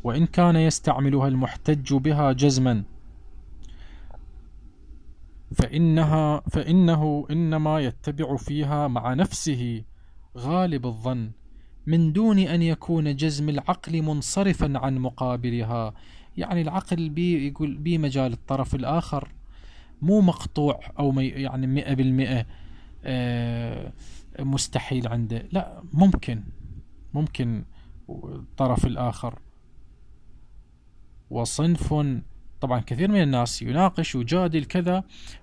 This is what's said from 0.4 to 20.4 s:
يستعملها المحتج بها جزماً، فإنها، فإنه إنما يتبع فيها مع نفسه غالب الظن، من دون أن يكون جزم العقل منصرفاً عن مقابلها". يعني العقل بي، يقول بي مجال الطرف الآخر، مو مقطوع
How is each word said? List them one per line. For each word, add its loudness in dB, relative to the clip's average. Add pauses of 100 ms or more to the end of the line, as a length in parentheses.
يستعملها 2
المحتج 0
بها 4
جزماً، 4 (2750)
فإنها، 4
فإنه 4
إنما 2
يتبع -2
فيها -2
مع -2
نفسه -2 (540)
غالب 0
الظن، -4 (560)
من 4
دون 4
أن 2
يكون 0
جزم 0
العقل -2
منصرفاً 0
عن 0
مقابلها". -2 (440)
يعني -2
العقل -2
بي، 0
يقول -4
بي 0
مجال 0
الطرف -2
الآخر، -2 (680)
مو 6
مقطوع 2 (200)